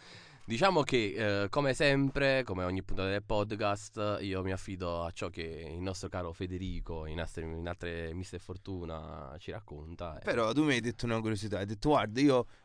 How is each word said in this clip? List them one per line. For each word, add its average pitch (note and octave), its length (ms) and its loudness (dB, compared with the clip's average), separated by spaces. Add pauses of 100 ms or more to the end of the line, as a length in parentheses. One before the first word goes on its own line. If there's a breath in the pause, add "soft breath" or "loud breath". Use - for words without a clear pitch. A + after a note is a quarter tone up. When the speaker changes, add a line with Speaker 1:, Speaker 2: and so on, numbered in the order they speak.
(440 loud breath)
Speaker 1:
Diciamo E3 380 4
che, G#2 640 2
eh, G2 40 -2
come C#3 240 2
sempre, C#3 720 4
come F#2 200 -2
ogni F#2 180 0
puntata F#2+ 260 0
del G2+ 140 0
podcast, G#2 1000 0
io F#2+ 200 -2
mi F#2+ 100 0
affido F2+ 520 -4
a E2 80 -2
ciò F#2+ 160 -6
che F2 140 -8
il E2 380 -8
nostro F#2+ 280 -4
caro F2 240 -4
Federico F2 760 -4
in D#2 140 -4
astre-, E2 240 -6
in E2 240 -6
altre E2+ 460 -4
mister F2+ 260 -8
Fortuna D#2+ 1000 -8
ci - 140 -12
racconta, D#2+ 640 -10
e - 60 -12
Speaker 2:
Però A#2 280 2
tu C#3+ 120 4
mi D3 100 6
hai A#2+ 60 4
detto A2+ 240 -2
una A2+ 160 2
curiosità, G#2+ 380 -2
hai G2 80 -2
detto: A2 240 0
"Guarda, A2 300 4
io C3 260 6 (180 soft breath)